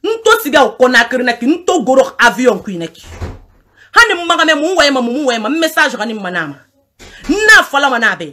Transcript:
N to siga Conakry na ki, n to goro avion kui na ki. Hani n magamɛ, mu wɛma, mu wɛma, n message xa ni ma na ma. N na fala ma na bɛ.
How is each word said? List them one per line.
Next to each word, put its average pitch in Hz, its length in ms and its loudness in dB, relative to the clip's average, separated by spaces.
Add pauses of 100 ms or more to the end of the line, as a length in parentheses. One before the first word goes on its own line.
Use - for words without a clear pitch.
N 453 200 -4
to 440 80 4 (120)
siga 277 360 2
Conakry 247 460 2
na 254 80 0
ki, 240 140 -4
n 349 180 0
to 359 180 0
goro 262 360 2
avion 220 440 2
kui 190 140 -10
na 165 100 -8
ki. - 160 -18 (920)
Hani 427 200 4
n 349 120 -8
magamɛ, 320 280 0
mu 311 200 -2
wɛma, 285 280 2
mu 240 240 -4
wɛma, 226 220 -2
n 302 100 -2
message 320 380 0
xa 208 80 -6
ni 226 100 -8
ma 190 160 -8
na 170 160 -6
ma. 143 100 -14 (720)
N 302 60 0 (120)
na 415 160 6
fala 277 280 0
ma 240 80 -2
na 208 180 -2
bɛ. 165 160 -12